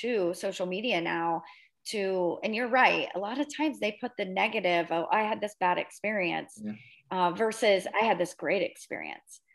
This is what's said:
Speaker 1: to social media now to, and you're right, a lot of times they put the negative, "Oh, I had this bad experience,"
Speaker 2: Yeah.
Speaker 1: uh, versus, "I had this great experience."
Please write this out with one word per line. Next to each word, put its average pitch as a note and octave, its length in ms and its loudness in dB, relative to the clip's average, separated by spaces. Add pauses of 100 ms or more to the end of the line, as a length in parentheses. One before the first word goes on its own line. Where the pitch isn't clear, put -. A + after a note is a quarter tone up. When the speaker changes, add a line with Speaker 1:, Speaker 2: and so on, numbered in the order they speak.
Speaker 1:
to G#3 340 0
social F#3 320 -4
media F#3+ 340 -2
now E3+ 420 0 (440)
to, F#3+ 580 0
and G#3+ 100 0
you're A#3+ 140 -2
right, G#3+ 460 4
a - 40 -2
lot G#3 220 -4
of D4 60 0 (100)
times C#4+ 240 0
they G#3 200 -2
put A#3+ 180 -6
the G3+ 80 -2
negative, F#3 640 2
"Oh, E3 200 0
I G#3+ 120 4
had G#3+ 180 -2
this G#3 180 -6
bad F3+ 200 2
experience," F3 840 -4
Speaker 2:
Yeah. G#3+ 120 -8 (360)
Speaker 1:
uh, F3+ 220 4
versus, G#3+ 540 4 (120)
"I G#3+ 60 4
had G#3 140 2
this E3+ 160 -2
great F3 280 0
experience." - 800 -10 (140)